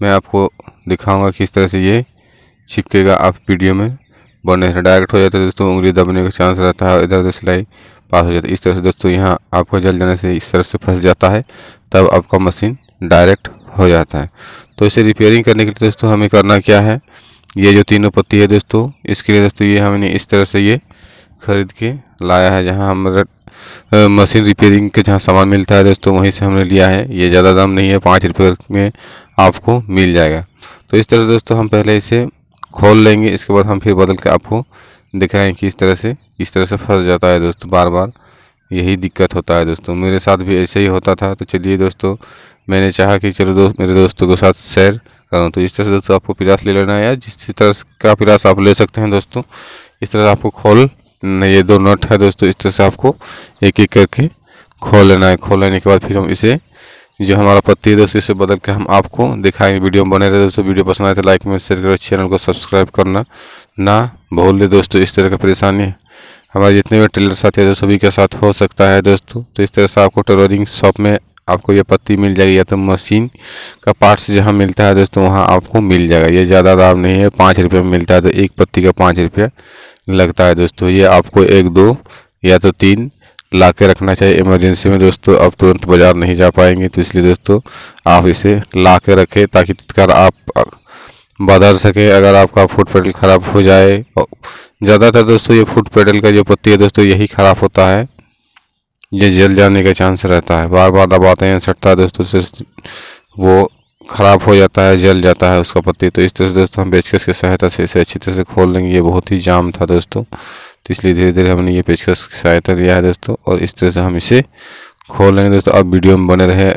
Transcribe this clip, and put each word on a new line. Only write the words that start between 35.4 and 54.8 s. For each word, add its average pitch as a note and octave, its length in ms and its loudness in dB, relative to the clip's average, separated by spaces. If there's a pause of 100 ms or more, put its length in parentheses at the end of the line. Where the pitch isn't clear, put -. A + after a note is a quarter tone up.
कि G2 140 -8
इस F#2+ 100 -8
तरह F#2+ 180 0
से, A2+ 200 -8 (240)
इस - 140 -10
तरह F#2 120 -2
से G2 120 -6
फंस F#2+ 280 -2
जाता F2+ 220 -2
है F2+ 120 0
दोस्तों, E2+ 320 -8
बार F2+ 180 0
बार F#2 220 -4 (600)
यही F#2 260 -4
दिक्कत F2+ 380 -4
होता E2+ 200 -4
है E2+ 100 -2
दोस्तों, E2 300 -8
मेरे F#2+ 240 -4
साथ G2 200 0
भी F#2 180 -4
ऐसे F2+ 220 -4
ही G2+ 80 0
होता F#2 280 -4
था। G2 180 -6
तो F#2+ 140 -12
चलिए F#2+ 300 -4
दोस्तों, F#2+ 380 -4 (520)
मैंने F#2+ 240 -2
चाहा G2 260 0
कि F#2+ 140 -6
चलो F#2+ 240 -2
दोस्त, G2 240 0
मेरे F#2 140 -2
दोस्तों F#2 340 0
के F2+ 80 2
साथ F#2 200 2
शेयर G2+ 440 -2 (320)
करूँ। F2 200 -2
तो F#2+ 100 -4
इस F2+ 140 -4
तरह G#2 100 -6
से G#2 60 -4
दोस्तों G2 240 -2
आपको F#2+ 180 -4
पिलास F#2+ 320 -2
ले G2+ 80 -2
लेना G2 220 -2
है, G#2 80 -2
या A#2+ 120 -2
जिस - 340 -16
तरह G#2 220 0 (300)
का G#2+ 120 2
पिलास G#2 320 2
आप G2 140 2
ले G2+ 140 2
सकते G#2+ 280 -4
हैं G#2+ 100 -4
दोस्तों। G2+ 300 -6 (600)
इस - 100 -10
तरह G#2+ 120 -2
से G#2+ 60 2
आपको A2 220 -2
खोल, A#2 380 2 (340)
ये F#2+ 400 0
दो G2+ 160 2
नट G2 260 0
है G#2+ 120 0
दोस्तों, G2 320 0
इस F#2+ 60 -2
तरह G2 160 -6
से G2+ 120 -2
आपको B2 320 -2 (480)
एक G2 160 0
एक G#2 120 0
करके G#2+ 360 0 (540)